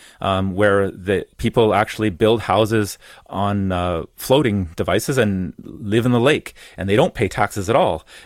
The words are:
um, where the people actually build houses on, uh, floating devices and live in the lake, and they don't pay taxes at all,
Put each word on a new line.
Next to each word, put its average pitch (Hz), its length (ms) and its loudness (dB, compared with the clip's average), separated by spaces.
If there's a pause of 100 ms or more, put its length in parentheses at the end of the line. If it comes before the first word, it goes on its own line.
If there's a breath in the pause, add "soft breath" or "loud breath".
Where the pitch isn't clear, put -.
(200 soft breath)
um, 95 340 -2
where 101 360 2
the 92 360 -2 (120)
people 113 360 2
actually 107 360 0
build 110 320 2
houses 104 560 0 (300 loud breath)
on, 98 440 -2
uh, 87 320 -2 (120)
floating 110 500 0 (100)
devices 98 400 -2
and 98 420 0
live 113 460 -2
in 123 80 2
the 120 80 2
lake, 131 340 0 (220 loud breath)
and 95 120 -6
they 101 60 2
don't 143 200 2
pay 98 140 -2
taxes 101 420 -2
at 123 60 4
all, 104 300 0 (200 loud breath)